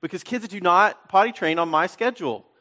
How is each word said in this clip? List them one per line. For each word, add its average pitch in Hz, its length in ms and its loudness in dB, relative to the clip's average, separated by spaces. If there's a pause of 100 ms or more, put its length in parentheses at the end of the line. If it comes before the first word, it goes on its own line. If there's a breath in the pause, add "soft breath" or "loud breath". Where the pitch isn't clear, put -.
because 165 220 -10
kids 226 240 -8
do 190 140 -14
not 180 480 2
potty 214 220 2
train 165 280 -2
on 165 100 0
my 160 160 2
schedule. 185 600 -6 (160)